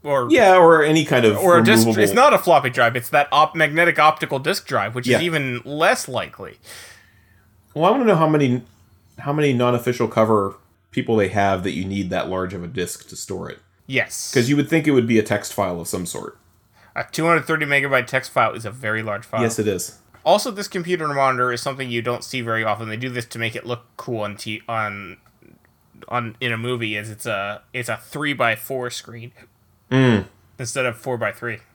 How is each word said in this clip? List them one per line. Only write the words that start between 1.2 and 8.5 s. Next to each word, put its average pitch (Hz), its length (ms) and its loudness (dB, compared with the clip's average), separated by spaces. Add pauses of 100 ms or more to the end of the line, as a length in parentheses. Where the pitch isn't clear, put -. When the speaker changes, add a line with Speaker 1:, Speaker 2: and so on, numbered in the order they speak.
Speaker 2:
of 104 140 6
Speaker 1:
or - 200 6
a 113 60 6
disc. 113 160 6
Speaker 2:
removable 208 240 4
Speaker 1:
It's 196 80 2
not 254 200 6
a 196 60 4
floppy 139 320 4
drive. 120 240 2
It's 120 140 -6
that 147 240 2
op-, 156 240 4
magnetic 156 420 2
optical 151 400 2
disc - 300 -4
drive, 113 260 -2
which 123 140 -6
Speaker 2:
Yeah. 120 80 4
Speaker 1:
is 160 80 0
even 139 400 -4
less 160 420 0
likely. 101 520 -10 (1160)
Speaker 2:
Well, 156 120 0
I 202 40 6
wanna 254 140 2
know 208 120 4
how 160 120 2
many, 135 340 2 (560)